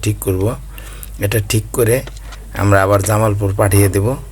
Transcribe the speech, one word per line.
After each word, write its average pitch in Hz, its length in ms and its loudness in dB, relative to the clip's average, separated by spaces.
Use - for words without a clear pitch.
ঠিক 107 160 -2
করব। 95 260 -2
এটা 110 140 0
ঠিক 107 240 0
করে 120 240 2
আমরা 98 280 4
আবার 101 200 4
জামালপুর 104 540 0
পাঠিয়ে 101 320 4
দেব 98 180 0